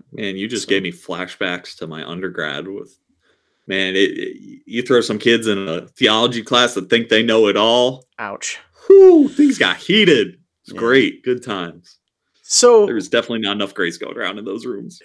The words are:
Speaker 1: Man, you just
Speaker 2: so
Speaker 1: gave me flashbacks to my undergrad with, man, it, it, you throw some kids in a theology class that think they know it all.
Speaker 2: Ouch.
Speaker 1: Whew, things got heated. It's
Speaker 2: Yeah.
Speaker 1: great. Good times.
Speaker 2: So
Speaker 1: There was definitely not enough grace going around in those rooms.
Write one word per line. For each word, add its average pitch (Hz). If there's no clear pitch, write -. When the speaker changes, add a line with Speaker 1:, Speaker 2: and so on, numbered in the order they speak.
Speaker 1:
Man, 98
you 101
just 113
Speaker 2:
so -
Speaker 1:
gave 98
me 87
flashbacks 90
to -
my 80
undergrad 85
with, -
man, 95
it, 98
it, -
you 117
throw 120
some 107
kids 117
in 98
a 85
theology 117
class 120
that 92
think 117
they 113
know 113
it 101
all. 123
Speaker 2:
Ouch. -
Speaker 1:
Whew, 370
things 285
got 92
heated. 165
It's -
Speaker 2:
Yeah. -
Speaker 1:
great. 117
Good 123
times. 87
Speaker 2:
So 233
Speaker 1:
There 120
was 98
definitely 117
not 101
enough 101
grace 87
going -
around 104
in 104
those 117
rooms. 117